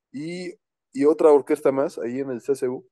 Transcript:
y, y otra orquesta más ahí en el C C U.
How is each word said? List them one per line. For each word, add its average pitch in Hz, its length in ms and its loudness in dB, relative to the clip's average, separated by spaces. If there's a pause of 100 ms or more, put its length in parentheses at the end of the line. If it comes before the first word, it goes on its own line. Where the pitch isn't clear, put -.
(100)
y, 170 440 -12 (380)
y 135 120 -2
otra 151 260 6
orquesta 147 400 2
más 139 280 -4
ahí 123 200 -8
en 135 120 -8
el 120 100 -8
C 139 160 -4
C 131 120 -6
U. 127 240 -12